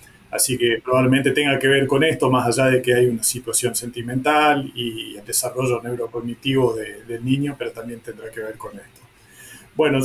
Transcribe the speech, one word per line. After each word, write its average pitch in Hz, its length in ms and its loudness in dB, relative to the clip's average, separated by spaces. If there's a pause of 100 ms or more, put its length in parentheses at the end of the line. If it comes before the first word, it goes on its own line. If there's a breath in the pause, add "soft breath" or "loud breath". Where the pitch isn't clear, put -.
(320 soft breath)
Así 127 260 -2
que 117 260 2
probablemente 131 480 4
tenga 139 260 2
que 131 100 2
ver 135 200 4
con 139 160 2
esto, 160 260 2
más 127 180 2
allá 131 220 4
de 127 120 4
que 123 120 2
hay 123 140 6
una 113 160 -2
situación 117 520 -2
sentimental 135 1000 0
y 113 420 -8
el 101 80 -18
desarrollo 123 560 -2
neurocognitivo 120 920 -2
de, 104 280 -10
del 117 200 -10
niño, 139 340 -2
pero 113 140 -6
también 117 280 -12
tendrá 110 300 -14
que 113 120 -12
ver 110 160 -10
con 107 160 -14
esto. - 280 -20 (760 loud breath)
Bueno, 143 300 2